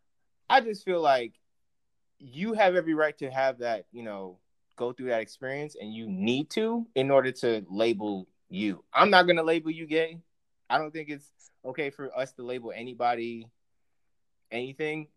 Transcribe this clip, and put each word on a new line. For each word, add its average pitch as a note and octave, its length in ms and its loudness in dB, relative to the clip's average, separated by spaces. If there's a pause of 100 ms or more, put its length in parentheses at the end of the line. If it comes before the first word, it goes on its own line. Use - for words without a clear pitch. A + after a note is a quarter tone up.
(480)
I C4 120 8
just A3 240 -8
feel F3+ 160 -2
like C3 320 2 (840)
you C#3+ 340 -8
have G3 240 6
every D#3+ 180 2
right D3+ 240 2
to C3+ 120 -8
have C3+ 280 0
that, A#2 340 -4
you A#2 100 -14
know, G2 360 -10 (380)
go B2 160 -4
through B2+ 160 -8
that A2+ 140 0
experience, D3 580 -10
and G#2+ 140 -12
you A2+ 140 -10
need A2+ 420 -2
to A3+ 440 -2
in C3+ 160 2
order C3 220 6
to A2+ 360 0
label G#2 600 0 (200)
you. F#2+ 440 -4
I'm F3 180 6
not F3+ 160 8
gonna E3+ 160 4
label D#3+ 280 0
you E3 160 -8
gay. D#3+ 340 -2 (480)
I B2+ 100 0
don't D#3 140 -4
think D#3 160 -12
it's C#3+ 220 -12 (340)
okay C#3 260 -6
for C3+ 260 -12
us C3+ 180 -6
to B2+ 80 -16
label A#2+ 300 -8
anybody A#2 760 -4 (1000)
anything, D3+ 680 -6